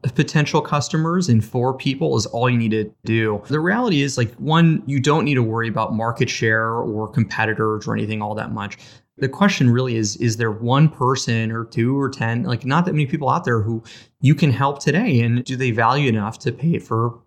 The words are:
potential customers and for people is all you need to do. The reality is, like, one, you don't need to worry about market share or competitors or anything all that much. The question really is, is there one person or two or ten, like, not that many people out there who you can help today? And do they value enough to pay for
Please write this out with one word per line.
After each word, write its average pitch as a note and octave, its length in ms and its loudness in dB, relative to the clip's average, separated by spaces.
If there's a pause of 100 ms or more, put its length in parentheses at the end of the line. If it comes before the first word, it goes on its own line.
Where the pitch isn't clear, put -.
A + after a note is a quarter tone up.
(160)
potential D3+ 460 0
customers D#3+ 640 -2
and A2 160 4
for B2+ 300 -2
people C3+ 420 -2
is G#2+ 100 0
all A#2+ 240 -2
you B2 80 2
need A2+ 140 0
to G#2+ 180 0 (140)
do. A2 460 0
The D3 100 0
reality F#3+ 420 0
is, C#3 160 -2
like, A#2+ 180 -2
one, D#3+ 500 2
you C#3 120 -2
don't D3 280 2
need D3 80 0
to B2+ 100 2
worry A2+ 240 -2
about A2 260 -2
market A#2 360 -2
share A2+ 460 0
or G#2+ 340 -4
competitors A2 760 -2
or A2+ 100 -4
anything G#2+ 260 -4
all G#2 140 -6
that A2 180 -8
much. G2+ 240 -10 (400)
The C#3 100 -2
question D#3+ 420 2
really B2 280 0
is, A2 180 -2
is A2+ 220 -2
there A2+ 160 -2
one B2 340 4
person B2 640 0
or A2+ 140 -6
two B2 340 0
or C#3 80 0
ten, A#2+ 360 -2
like, B2 200 -4
not D3 220 2
that - 80 -2
many D3+ 140 0
people C3+ 200 -2
out D#3+ 160 0
there A2+ 180 2
who A2+ 220 -4 (380)
you C#3+ 140 6
can D3 160 2
help C#3 280 0
today? D#3 400 2
And A#2 240 2
do C3 140 -6
they B2+ 140 0
value B2 360 2
enough A2 320 -2
to B2 140 -4
pay D#3+ 260 -2
for A#2 480 -2